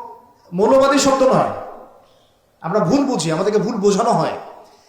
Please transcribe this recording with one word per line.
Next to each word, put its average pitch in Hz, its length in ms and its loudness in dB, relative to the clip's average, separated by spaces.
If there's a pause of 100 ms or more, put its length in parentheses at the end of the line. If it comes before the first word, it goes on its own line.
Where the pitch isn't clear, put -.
(520)
মৌলবাদী 269 460 2
শব্দ 262 240 2
নয়, 262 280 2 (1120)
আমরা 175 180 -2
ভুল 226 260 0
বুঝি, 165 280 -2
আমাদেরকে 202 260 0
ভুল 208 180 -2
বোঝানো 202 360 2
হয়। 156 260 -2 (500)